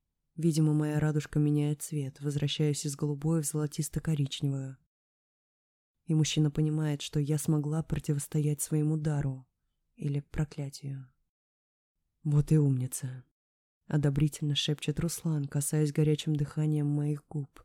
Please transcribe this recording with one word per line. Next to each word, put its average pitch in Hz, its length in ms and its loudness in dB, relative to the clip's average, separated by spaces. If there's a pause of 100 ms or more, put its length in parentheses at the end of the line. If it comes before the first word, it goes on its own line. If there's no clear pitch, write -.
(360)
Видимо, 156 380 4
моя 151 260 2
радужка 151 400 0
меняет 147 420 2
цвет, 139 400 -6
возвращаюсь 147 640 0
из 143 100 -4
голубой 151 460 0
в 147 40 -6
золотисто-коричневую. 143 1300 -2 (1300)
И 160 80 0
мужчина 151 360 4
понимает, 151 520 0
что - 180 -4
я 147 180 0
смогла 151 460 0
противостоять 147 760 -2
своему 151 360 0
дару 143 480 -2 (500)
или 143 240 -2
проклятию. 139 880 -8 (1120)
«Вот 147 280 4
и 156 60 8
умница», 127 680 0 (640)
одобрительно 147 680 0
шепчет - 440 -2
Руслан, 160 460 -2
касаясь 147 480 0
горячим 151 420 2
дыханием 151 520 0
моих 147 400 -2
губ, - 380 -10